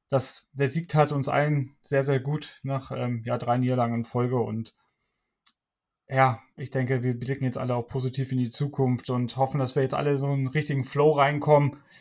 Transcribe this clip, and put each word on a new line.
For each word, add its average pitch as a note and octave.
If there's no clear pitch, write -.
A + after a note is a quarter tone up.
das, -
der C#3
Sieg E3
tat D3+
uns C#3
allen C#3+
sehr, C#3
sehr C3+
gut C#3+
nach, C3+
ähm, B2
ja, A#2+
drei A#2+
Niederlagen B2+
in A#2
Folge B2
und A2+
ja, C3
ich C3
denke, B2+
wir B2
blicken C3
jetzt B2+
alle B2
auch A#2+
positiv C3
in B2+
die A#2+
Zukunft C3
und B2
hoffen, C3+
dass B2+
wir C#3
jetzt C3
alle C#3+
so C3+
einen C3+
richtigen C#3+
Flow D3
reinkommen. C#3+